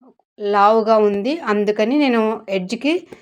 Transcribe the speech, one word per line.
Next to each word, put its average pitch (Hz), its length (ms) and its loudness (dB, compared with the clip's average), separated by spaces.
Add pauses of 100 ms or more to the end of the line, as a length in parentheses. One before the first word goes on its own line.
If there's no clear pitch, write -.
(400)
లావుగా 208 580 2
ఉంది, 208 360 0 (120)
అందుకని 208 520 0
నేను 254 240 2 (280)
ఎడ్జ్కి 196 440 -4 (280)